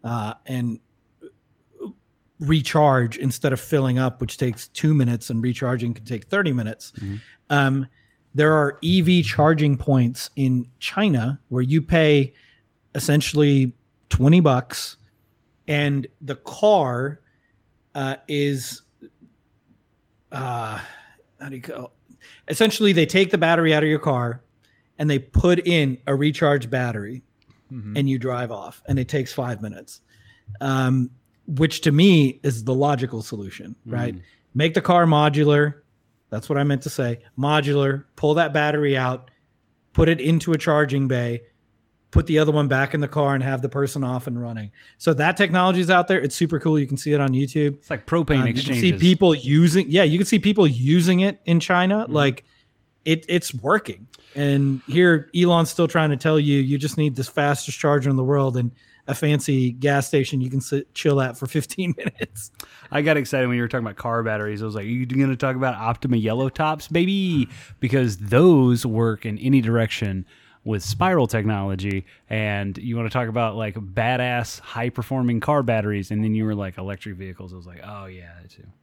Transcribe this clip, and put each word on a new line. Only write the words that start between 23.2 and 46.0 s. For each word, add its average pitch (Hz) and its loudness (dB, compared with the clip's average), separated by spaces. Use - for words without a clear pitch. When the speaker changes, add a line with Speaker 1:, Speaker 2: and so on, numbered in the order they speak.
Speaker 1:
the 202 0
battery 165 4
out 151 2
of 156 2
your 151 2
car 123 -2
and 151 0
they 139 2
put 175 2
in 147 0
a 139 0
recharge 143 0
battery, 120 -6
Speaker 2:
Mm-hmm. 107 -10
Speaker 1:
and 139 0
you 135 0
drive 123 -6
off, 98 -16
and 135 -2
it 127 -4
takes 135 -4
five 120 -6
minutes, 107 -14
um, 131 0
which 156 -2
to 160 2
me 156 6
is 117 -2
the 123 -2
logical 131 -2
solution, - -14
right? 120 -6
Speaker 2:
Mm. 90 -16
Speaker 1:
Make 160 2
the 180 2
car 175 4
modular. 147 4
That's 110 -10
what 143 0
I 139 0
meant 139 0
to - -8
say. 120 -4
Modular, 139 0
pull 151 0
that 156 0
battery 147 0
out, 127 -4
put 160 4
it 165 2
into 156 0
a 156 0
charging 139 2
bay, 120 -2
put 160 2
the 156 4
other 156 4
one 147 2
back 135 0
in 151 -2
the 143 -4
car, 139 0
and 131 -2
have 131 -4
the 135 -4
person 139 -4
off 127 -6
and 120 -6
running. 113 -10
So 165 0
that 156 2
technology 180 2
is 175 0
out 175 4